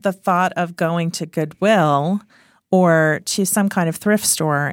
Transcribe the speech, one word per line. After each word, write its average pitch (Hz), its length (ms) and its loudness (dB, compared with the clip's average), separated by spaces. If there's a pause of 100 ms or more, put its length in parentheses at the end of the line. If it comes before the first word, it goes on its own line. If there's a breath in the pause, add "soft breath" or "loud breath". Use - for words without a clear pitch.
the 190 100 0
thought 185 440 0
of 175 200 -4
going 170 360 -2
to 160 140 -8
Goodwill 165 920 0 (500 soft breath)
or 160 540 4
to - 200 -4
some 196 240 -2
kind 175 200 -2
of 160 80 -4
thrift 208 280 0
store 147 480 -2